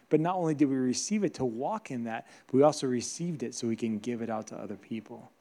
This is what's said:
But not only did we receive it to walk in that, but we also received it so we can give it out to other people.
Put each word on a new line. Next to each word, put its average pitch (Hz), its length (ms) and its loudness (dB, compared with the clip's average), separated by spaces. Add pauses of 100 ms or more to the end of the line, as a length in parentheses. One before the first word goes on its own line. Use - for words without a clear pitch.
But 151 120 6
not 175 160 2
only 165 180 2
did 139 160 4
we 135 60 2
receive 131 460 0
it 175 120 0
to 135 100 -2
walk 135 460 -4
in 123 140 -6
that, 113 220 -6 (200)
but - 80 0
we 131 80 8
also 147 240 6
received 127 560 -4
it 113 120 -4
so - 140 -4
we 113 80 0
can 110 220 -2
give 117 240 -4
it 113 80 -4
out 110 160 -4
to - 100 -12
other 101 200 -8
people. 113 540 -12 (100)